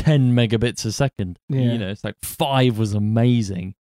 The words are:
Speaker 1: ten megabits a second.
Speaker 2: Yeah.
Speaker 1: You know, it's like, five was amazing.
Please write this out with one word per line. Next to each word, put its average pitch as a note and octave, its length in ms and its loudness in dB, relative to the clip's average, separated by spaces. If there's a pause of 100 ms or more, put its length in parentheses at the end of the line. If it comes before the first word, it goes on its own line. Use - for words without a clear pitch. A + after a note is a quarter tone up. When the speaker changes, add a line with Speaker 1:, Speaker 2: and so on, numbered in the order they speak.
(120)
Speaker 1:
ten C3 220 4
megabits A#2 520 0
a A2+ 60 -4
second. G#2 480 -4 (100)
Speaker 2:
Yeah. C3+ 120 -2 (120)
Speaker 1:
You A#2 40 -2
know, G2+ 120 -6
it's G2+ 140 -12
like, G#2 180 -8
five C3 560 0
was G#2+ 160 0
amazing. G#2+ 880 0